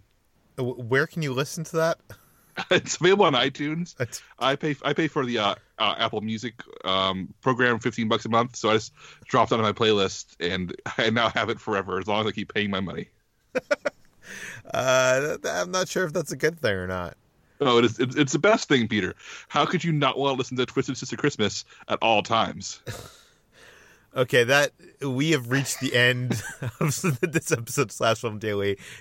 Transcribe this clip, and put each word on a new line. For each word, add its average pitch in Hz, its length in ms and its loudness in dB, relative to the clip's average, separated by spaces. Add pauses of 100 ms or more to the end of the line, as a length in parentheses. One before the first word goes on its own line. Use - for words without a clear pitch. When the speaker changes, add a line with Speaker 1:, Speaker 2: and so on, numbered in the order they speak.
(560)
Speaker 1:
W-, 123 180 -4
where 127 320 0
can 165 160 -8
you 139 100 -4
listen 147 320 -4
to - 120 -10
that? 165 280 0
Speaker 2:
<laughs> - 640 -16
It's - 300 2
available 196 240 6
on 160 80 4
iTunes. 147 640 -2
Speaker 1:
That's - 240 -6 (180)
Speaker 2:
I 135 180 2
pay, 151 280 -4
I 143 80 0
pay 160 160 0
for 143 160 -2
the, 120 140 -2
uh, 101 160 2 (240)
uh, 104 180 0
Apple 110 240 -2
Music, 110 320 -6 (320)
um, 95 560 0
program, 123 380 2
fifteen 117 300 -2
bucks 113 180 0
a - 20 -6
month, 117 280 2
so - 120 0
I 107 60 6
just 110 180 0 (340)
dropped 117 260 4
it - 20 4
on 113 80 2
my 104 100 4
playlist, 101 640 0
and 87 380 -4 (100)
<laughs> - 120 -6
I 117 100 2
now 113 220 2
have 104 180 -2
it 110 100 -4
forever, 95 400 -2
as 95 80 -6
long 104 140 0
as 107 60 -2
I 101 60 -2
keep 98 200 -8
paying 104 180 -2
my 95 100 -2
money. 113 280 -8 (460)
<laughs> 254 40 -4 (1120)
Speaker 1:
Uh, 127 480 4
th-, - 220 -4
th-, - 120 -4
I'm 180 160 -4
not 185 180 -2
sure 185 160 -2
if 156 80 -4
that's 165 200 -4
a 156 40 -8
good 165 240 -2
thing 110 120 0
or 92 140 -4
not. 92 300 -6 (440)
Speaker 2:
No, 120 180 4
it 120 60 6
is, 117 140 0
it's, 127 180 -2
it's 147 160 2
the 156 60 2
best 202 300 4
thing, 120 200 4
Peter. 98 260 -2 (340)
How 147 180 2
could 170 180 -4
you 170 80 0
not 139 260 2
want 139 160 0
to 127 40 -2
listen 127 180 -6
to 135 100 2
Twisted 131 300 -4
Sister - 200 -8
Christmas - 480 0 (240)
at - 140 0
all 107 200 4
times? 101 640 -2
<laughs> - 40 -12 (1200)
Speaker 1:
Okay, 127 300 4
that, 139 280 4 (280)
we 139 300 0
have 127 200 0
reached 135 300 0
the 131 140 -2
end 123 380 2
<laughs> - 480 -6
of 156 200 0 (220)
this 160 280 -2
episode 135 340 0
of 104 80 -6
Slash 113 280 0
Film 107 180 -6
Daily. 101 380 -2 (240)